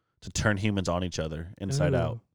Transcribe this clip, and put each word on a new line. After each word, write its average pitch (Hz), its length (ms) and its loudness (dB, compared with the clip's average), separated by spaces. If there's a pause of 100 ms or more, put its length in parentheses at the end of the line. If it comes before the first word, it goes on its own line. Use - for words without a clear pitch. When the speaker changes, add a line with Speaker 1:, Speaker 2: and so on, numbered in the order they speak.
(220)
Speaker 1:
to - 100 -12
turn 104 260 2
humans 98 320 2
on 90 140 0
each 90 160 -4
other 80 300 -6 (100)
inside 135 340 2
Speaker 2:
Ooh. 87 40 4
Speaker 1:
out. 85 220 0 (160)